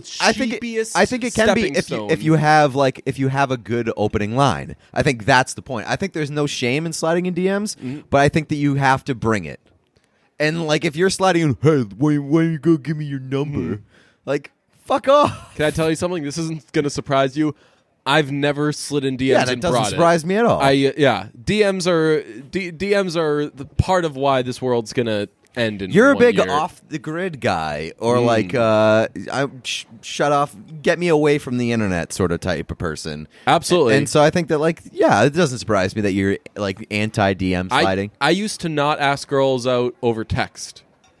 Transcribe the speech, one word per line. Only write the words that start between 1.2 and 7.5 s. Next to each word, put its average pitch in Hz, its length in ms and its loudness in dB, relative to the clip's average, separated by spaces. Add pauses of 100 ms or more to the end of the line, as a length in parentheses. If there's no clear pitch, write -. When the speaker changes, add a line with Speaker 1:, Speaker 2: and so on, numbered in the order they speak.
Speaker 1:
it 233 100 -6
can 214 180 4
be - 100 0
Speaker 2:
stepping 147 120 -4
Speaker 1:
if 175 140 -2
you, 143 80 -6
Speaker 2:
stone. 104 140 -6
Speaker 1:
if 160 120 -2
you 156 120 4
have, 151 400 4
like, 135 300 0
if 135 140 -4
you 135 80 0
have 135 240 0
a 127 60 -2
good 117 400 -4
opening 104 400 -2
line. 82 400 0 (160)
I - 100 0
think 117 220 -2
that's 131 300 2
the 110 60 -12
point. 117 280 -8
I 127 80 -2
think 196 160 -6
there's 151 180 -4
no 147 160 -2
shame 139 380 -2
in 160 80 -6
sliding 170 340 -2
in 185 80 -4
D 180 140 0
Ms, 202 260 -4